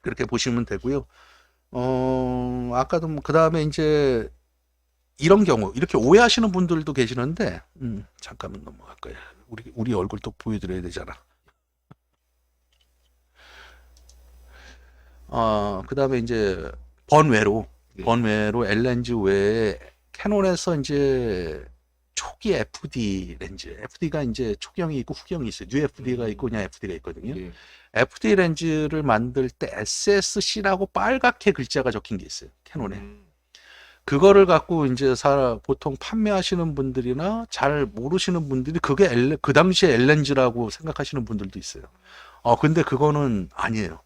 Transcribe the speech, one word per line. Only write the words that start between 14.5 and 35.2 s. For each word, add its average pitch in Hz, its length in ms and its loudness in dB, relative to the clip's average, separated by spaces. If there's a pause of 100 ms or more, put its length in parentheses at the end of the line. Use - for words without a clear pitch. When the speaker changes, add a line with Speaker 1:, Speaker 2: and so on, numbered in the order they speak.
Speaker 1:
어, 104 580 -2
그다음에 135 320 0
이제 107 520 -2 (360)
번외로, 113 600 4 (280)
Speaker 2:
네. 92 100 -14
Speaker 1:
번외로 107 640 0
L 104 160 0
렌즈 120 300 -2
외에 101 680 2 (340)
캐논에서 190 680 -2
이제 123 840 -2 (500)
초기 - 400 -6
에프디 104 840 -6
렌즈, 92 280 -14
에프디가 147 560 -8
이제 113 360 -4
초경이 160 400 -6
있고 131 140 -8
후경이 156 340 -8
있어요. 95 200 -12
뉴 123 140 -2
에프디가 123 420 -4
Speaker 2:
음. 113 60 -2
Speaker 1:
있고 120 180 -6
그냥 107 160 -4
에프디가 92 300 -10
있거든요. 82 420 -10
Speaker 2:
예. 92 160 -12 (420)
Speaker 1:
에프디 202 420 0
렌즈를 156 680 0
만들 123 480 0
때 - 220 -8
에스에스씨라고 196 1120 -2
빨갛게 233 680 0
글자가 127 380 -2
적힌 107 280 -6
게 92 80 -12
있어요, - 240 -14 (140)
캐논에. 101 340 -8
Speaker 2:
음. 101 280 -20 (800)
Speaker 1:
그거를 196 420 8
갖고 165 400 2
이제 131 280 2
사-, 131 480 2